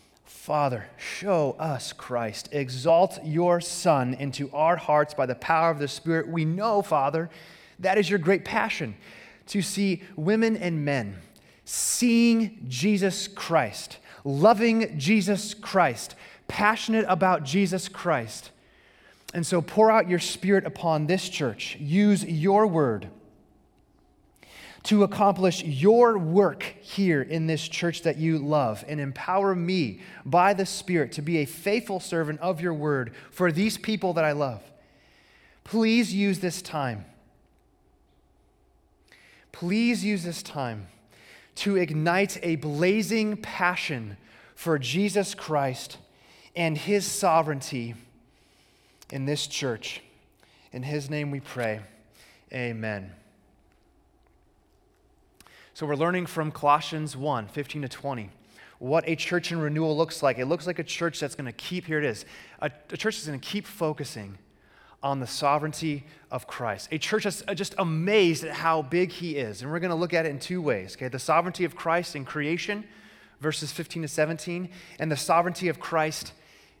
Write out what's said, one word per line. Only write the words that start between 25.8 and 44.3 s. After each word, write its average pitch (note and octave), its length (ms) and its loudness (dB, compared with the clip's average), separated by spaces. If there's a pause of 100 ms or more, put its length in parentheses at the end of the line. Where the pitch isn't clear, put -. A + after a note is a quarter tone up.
work F#3 460 4 (180)
here E3+ 400 2
in D#3+ 240 -2
this D#3 220 -2
church - 340 -4
that D3 160 0
you D#3+ 220 2
love, C#3 480 0
and D3+ 120 -6
empower F#3 540 0
me E3+ 480 -2 (240)
by F3 300 6
the F#3+ 100 0
Spirit E3 460 -2
to D3+ 100 -8
be D#3+ 160 0
a D3 80 0
faithful G3+ 540 -2
servant D#3 400 -4
of F3 200 -2
your E3+ 140 -2
word D3 400 -2 (160)
for F3+ 220 0
these G3+ 260 0
people F#3+ 360 -2
that D#3+ 120 2
I D3+ 60 2
love. C3+ 320 -2 (1000)
Please A3+ 480 2
use G3 280 2
this F3+ 240 -4
time. B2+ 420 -4 (2500)
Please G#3+ 520 0
use G3+ 200 0
this E3+ 180 -8
time A2+ 460 -8 (680)
to G3+ 220 0
ignite E3+ 640 0
a E3 140 -2
blazing F#3 840 0
passion D#3 800 -4 (380)